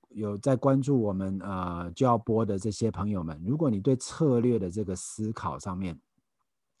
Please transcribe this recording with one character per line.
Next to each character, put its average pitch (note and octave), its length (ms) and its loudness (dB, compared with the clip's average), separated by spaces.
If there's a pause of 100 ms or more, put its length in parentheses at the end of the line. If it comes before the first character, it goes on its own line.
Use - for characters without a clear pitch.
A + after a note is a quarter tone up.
(100)
有 G#2 280 -6
在 C3+ 160 2
关 C3+ 260 4
注 C3 200 2
我 G#2 120 2
们， F#2+ 300 -2
呃， F2+ 480 -4
就 C3 160 2
要 A#2+ 100 6
播 A2 300 2
的 G2 120 0
这 G#2+ 120 -4
些 A2 200 0
朋 G2+ 180 -4
友 G2 160 -2
们， D#2+ 200 -8
如 B2 120 0
果 D#3 120 2
你 G#2 120 0
对 C3 160 4
策 C3 420 2
略 A#2+ 200 4
的 F#2 120 -4
这 G#2 140 -2
个 F#2 100 -4
思 G#2+ 380 -6
考 D2+ 260 -6
上 F#2 180 -8
面， F2 220 -6 (840)